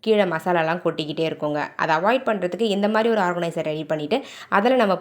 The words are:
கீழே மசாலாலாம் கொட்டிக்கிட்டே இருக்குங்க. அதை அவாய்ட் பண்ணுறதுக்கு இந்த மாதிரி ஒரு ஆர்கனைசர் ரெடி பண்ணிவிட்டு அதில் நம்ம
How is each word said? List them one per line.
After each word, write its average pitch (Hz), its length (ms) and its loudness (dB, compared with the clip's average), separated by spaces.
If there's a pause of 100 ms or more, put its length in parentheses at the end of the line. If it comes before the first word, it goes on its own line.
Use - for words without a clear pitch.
கீழே 208 280 4
மசாலாலாம் 170 520 0
கொட்டிக்கிட்டே 160 440 -2
இருக்குங்க. 151 360 -4 (160)
அதை 160 160 2
அவாய்ட் 233 320 2
பண்ணுறதுக்கு 196 480 -2
இந்த 202 160 2
மாதிரி 226 220 2
ஒரு 196 100 2
ஆர்கனைசர் 170 460 -2
ரெடி 156 200 -6
பண்ணிவிட்டு 156 280 -2 (400)
அதில் 247 240 4
நம்ம 185 160 2